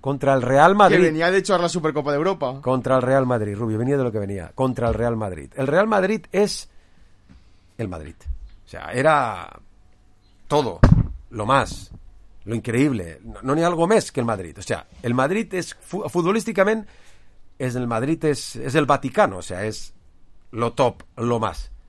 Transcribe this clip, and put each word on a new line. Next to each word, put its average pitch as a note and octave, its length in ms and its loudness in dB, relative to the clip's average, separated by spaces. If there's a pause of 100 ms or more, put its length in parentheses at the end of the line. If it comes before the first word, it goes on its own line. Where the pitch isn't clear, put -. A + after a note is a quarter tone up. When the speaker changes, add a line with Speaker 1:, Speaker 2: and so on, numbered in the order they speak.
Speaker 1:
Contra C3+ 340 0
el C3 80 2
Real C#3+ 340 6
Madrid. G3 220 8
Speaker 2:
Que F3+ 120 6
venía E3 220 0
de G3 60 4
hecho F#3+ 160 0
a F3+ 40 2
la E3+ 100 0
Supercopa D3+ 440 -2
de C#3+ 60 0
Europa. D3 440 -2
Speaker 1:
Contra B2+ 340 0
el B2+ 60 4
Real C3 240 2
Madrid, G#2+ 300 -2
Rubio, A2 220 -2
venía B2+ 180 0
de C3+ 80 2
lo A#2+ 80 -2
que G#2+ 80 -2
venía. G2 340 -8
Contra B2 340 0
el A2+ 60 0
Real A#2 220 -2
Madrid. F#2 400 -8
El C3+ 100 -2
Real F3 220 2
Madrid G3 420 0
es - 380 -2 (1080)
el A2+ 100 -4
Madrid. E2 260 -12 (500)
O - 40 -20
sea, - 240 -12
era B2+ 580 0 (960)
todo, C3 320 0 (520)
lo G#2+ 160 -6
más, B2+ 440 0 (540)
lo G#2+ 100 -8
increíble. A2+ 720 -2
No, G#2+ 180 -16
no C3 120 -2
hay E3 100 2
algo E3+ 240 0
más A3 240 2
que - 80 -4
el A#2 60 0
Madrid. F#2 320 -6
O G2+ 40 -14
sea, G2 240 -6 (160)
el A#2+ 120 -2
Madrid F3 400 -2
es F3 200 -6
fu-, F3+ 340 -10
futbolísticamente... G3 800 0 (680)
Es B2+ 160 -4
el B2 140 -2
Madrid, C3 380 -2
es, - 300 -2
es B2+ 200 -6
el D3+ 100 4
Vaticano. C3+ 520 2
O F2 40 -10
sea, F#2 220 -8
es - 280 -8 (600)
lo A#2 220 -2
top, B2 280 2 (140)
lo A#2 240 0
más. - 320 -6 (160)